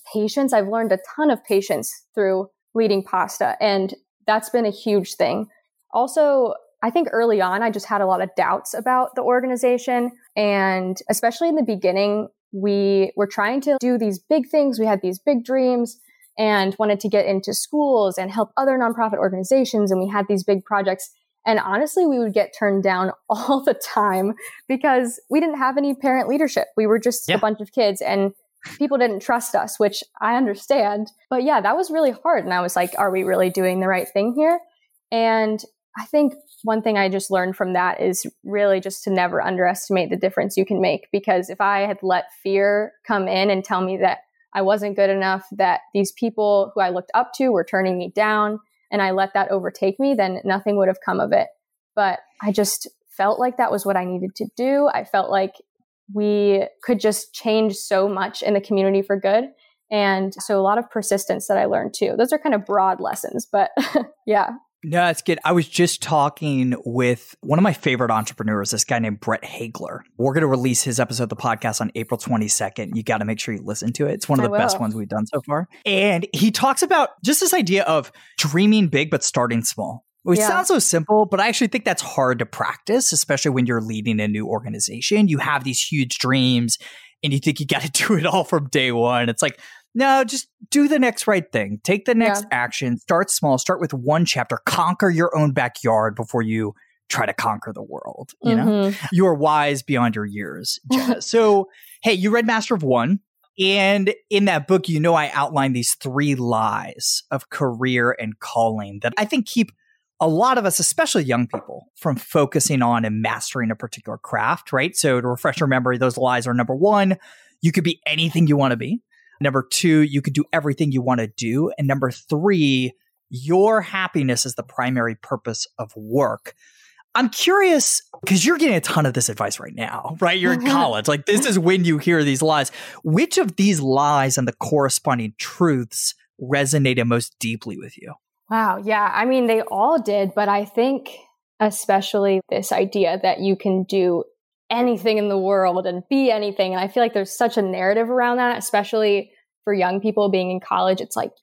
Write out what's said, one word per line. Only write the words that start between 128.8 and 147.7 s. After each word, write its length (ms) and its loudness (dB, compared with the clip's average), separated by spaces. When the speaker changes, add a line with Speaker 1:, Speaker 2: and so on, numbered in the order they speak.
Speaker 2:
of 80 -2
this 120 0
advice 320 -6
right 160 -16
now, 460 -8
right? 180 2
You're 140 2
in 60 0
Speaker 1:
Mm-hmm. 100 0
Speaker 2:
college. 400 0
Like, 160 0
this 200 2
is 140 2
when 240 4
you 140 2
hear 260 2
these 180 0
lies. 300 2
Which 340 2
of 200 0
these 240 4
lies 560 2
and 100 0
the 60 -2
corresponding 840 0
truths 760 -2
resonated 680 0
most 320 -2
deeply 380 -8
with 200 -18
you? 160 -18
Speaker 1:
Wow. 280 0
Yeah. 360 0
I 120 0
mean, 220 2
they 140 2
all 400 2
did, 340 -2
but 120 0
I 160 0
think 460 -2
especially 880 0
this 220 -4
idea 520 0
that 160 0
you 160 0
can 280 0
do 400 0
anything 480 0
in 120 0
the 80 0
world 480 2
and 240 -6
be 220 2
anything. 420 -2
And 80 -2
I 60 -2
feel 160 0
like 100 0
there's 220 -4
such 220 0
a 40 4
narrative 480 0